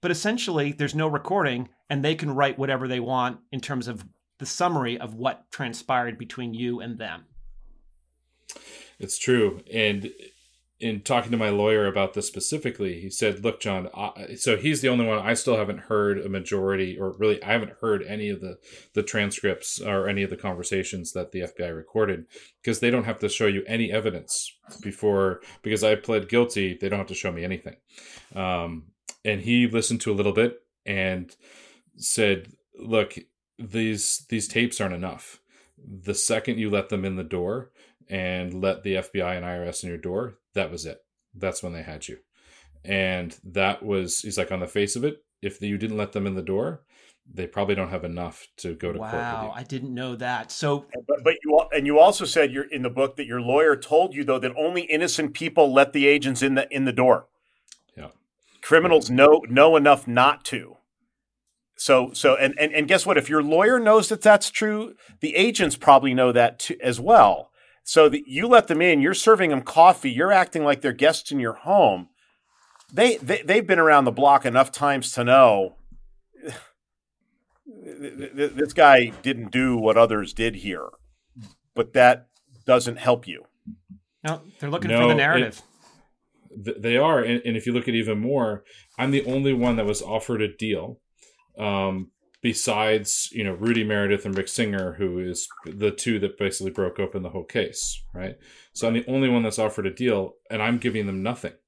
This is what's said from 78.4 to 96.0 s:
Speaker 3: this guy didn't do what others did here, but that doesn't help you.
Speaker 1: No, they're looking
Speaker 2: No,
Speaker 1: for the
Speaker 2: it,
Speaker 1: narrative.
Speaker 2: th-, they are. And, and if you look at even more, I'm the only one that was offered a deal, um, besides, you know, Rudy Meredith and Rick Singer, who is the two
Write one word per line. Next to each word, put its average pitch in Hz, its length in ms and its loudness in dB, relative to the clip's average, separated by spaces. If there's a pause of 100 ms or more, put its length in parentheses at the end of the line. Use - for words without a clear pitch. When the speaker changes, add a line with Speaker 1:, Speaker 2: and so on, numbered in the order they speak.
Speaker 3:
this 147 200 -2
guy 139 340 10 (160)
didn't 117 280 -6
do 127 260 0
what 110 200 4
others 113 360 4
did 113 240 -2
here, 87 340 -8 (840)
but 113 200 -2
that 123 340 6 (360)
doesn't 123 340 2
help 123 280 0
you. 82 200 -16 (760)
Speaker 1:
No, 156 200 -8 (180)
they're 143 100 -8
looking 143 220 -4
Speaker 2:
No, 117 80 4
Speaker 1:
for 123 60 6
the 120 80 6
Speaker 2:
it, - 20 2
Speaker 1:
narrative. 143 460 0 (1000)
Speaker 2:
th-, 110 140 -6
they 117 180 0
are. 151 220 4
And, 120 260 -2
and 117 120 -4
if 107 100 -6
you 123 60 -4
look 120 160 -2
at 117 60 -2
even 107 260 -2
more, 113 420 -2 (340)
I'm 131 140 -2
the 139 160 0
only 135 260 0
one 120 220 2
that 110 120 -2
was 104 140 -2
offered 110 400 -4
a 107 140 -2
deal, 110 460 -6 (580)
um, 98 540 -4 (300)
besides, 110 920 -2
you 113 120 -6
know, 95 100 -4
Rudy 110 300 0
Meredith 101 420 0
and 98 100 -4
Rick 95 120 -4
Singer, 101 460 -4
who 92 240 -4
is 90 300 -8 (160)
the 101 280 -2
two 110 260 -4